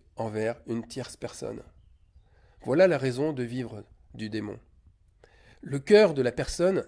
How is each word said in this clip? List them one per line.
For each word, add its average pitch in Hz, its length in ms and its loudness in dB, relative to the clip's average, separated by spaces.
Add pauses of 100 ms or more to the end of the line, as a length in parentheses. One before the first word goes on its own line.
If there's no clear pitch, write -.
(160)
envers 110 520 -4
une 117 200 -6
tierce - 300 -12
personne. - 460 -10 (1000)
Voilà 170 260 4
la 160 100 2
raison 131 360 -2
de 131 100 -4
vivre 113 400 -8 (300)
du 110 160 -8
démon. 107 300 -6 (1000)
Le 139 180 -6
cœur 208 340 6
de 135 80 0
la 120 100 2
personne 170 560 0